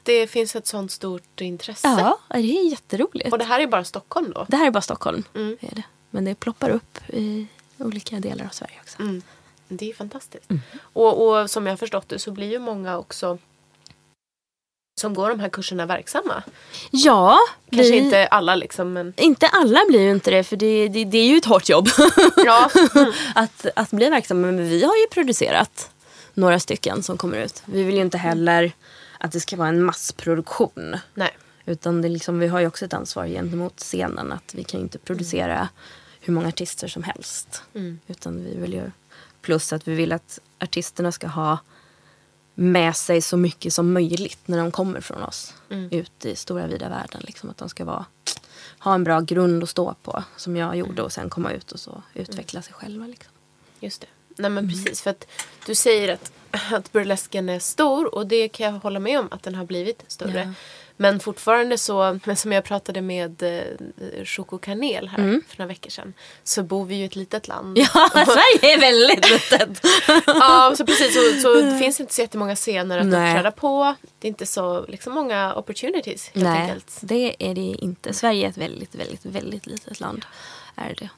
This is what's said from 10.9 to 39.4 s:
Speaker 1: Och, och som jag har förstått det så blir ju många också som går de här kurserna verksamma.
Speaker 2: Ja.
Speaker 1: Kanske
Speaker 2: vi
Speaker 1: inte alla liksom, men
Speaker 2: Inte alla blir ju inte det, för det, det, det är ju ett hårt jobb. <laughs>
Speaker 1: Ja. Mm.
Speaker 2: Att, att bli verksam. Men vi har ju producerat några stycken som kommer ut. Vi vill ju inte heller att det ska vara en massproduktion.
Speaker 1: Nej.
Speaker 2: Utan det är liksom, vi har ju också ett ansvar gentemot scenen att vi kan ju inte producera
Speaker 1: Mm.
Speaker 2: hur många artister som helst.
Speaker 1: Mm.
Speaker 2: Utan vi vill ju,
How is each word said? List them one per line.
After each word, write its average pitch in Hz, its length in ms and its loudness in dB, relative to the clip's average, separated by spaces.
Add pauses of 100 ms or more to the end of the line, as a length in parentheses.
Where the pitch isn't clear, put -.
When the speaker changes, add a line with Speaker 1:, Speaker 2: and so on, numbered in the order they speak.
Speaker 1:
Och, 226 340 4 (140)
och 202 100 -2
som 208 160 -4
jag 190 60 -2
har 196 40 -8
förstått 208 320 -6
det 196 100 -10
så 208 120 -12
blir 202 200 -10
ju 233 80 -4
många 196 400 -8
också 180 400 -8 (1600)
som 208 140 -6
går 190 140 -2
de 226 120 -2
här 196 80 -6
kurserna 185 380 -8
verksamma. - 560 -6 (480)
Speaker 2:
Ja. 262 480 8 (320)
Speaker 1:
Kanske 240 220 6
Speaker 2:
vi 240 60 8
Speaker 1:
inte 254 280 6
alla 185 280 2
liksom, 180 380 -4
men 180 240 -8
Speaker 2:
Inte 320 320 4
alla 302 400 4
blir 247 120 8
ju 196 100 6
inte 202 200 0
det, 190 140 4
för 208 120 -6
det, 214 320 2
det, 220 160 -2
det 208 140 2
är 226 80 6
ju 277 100 8
ett 330 80 6
hårt 208 240 4
jobb. 180 200 6 (260)
<laughs> 381 220 8
Speaker 1:
Ja. 240 340 8 (240)
Mm. 285 180 6 (220)
Speaker 2:
Att, 220 320 0 (100)
att 220 140 -2
bli 226 200 2
verksam. 208 300 0
Men 180 160 0 (120)
vi 170 160 2
har 381 120 4
ju 440 140 4
producerat - 800 -2 (440)
några 180 260 4
stycken - 420 -6
som 180 160 -8
kommer 175 200 -6
ut. 147 280 -8
Vi 190 160 -4
vill 190 120 -2
ju 196 60 0
inte 185 180 -2
heller 170 540 0 (460)
att 160 140 -6
det 170 80 -6
ska - 160 -8
vara 160 120 -2
en 170 140 2
massproduktion. - 1120 -4 (180)
Speaker 1:
Nej. - 220 -4 (300)
Speaker 2:
Utan 170 360 -2
det 170 60 -2
är - 20 -2
liksom, 170 280 -4
vi 170 100 2
har 180 120 0
ju 170 60 2
också 170 180 -8
ett 180 100 -8
ansvar 185 320 -8
gentemot 175 540 -6
scenen - 520 -8
att - 220 -16
vi - 100 -12
kan - 160 -10
ju - 40 -6
inte - 140 -12
producera 90 560 -6
Speaker 1:
Mm. 180 140 -4 (520)
Speaker 2:
hur - 140 -4
många 165 140 -2
artister - 400 -10
som - 140 -12
helst. - 600 -12 (120)
Speaker 1:
Mm. 175 320 -10
Speaker 2:
Utan 175 380 -12
vi - 120 -12
vill 175 180 -8
ju, 185 160 -10 (520)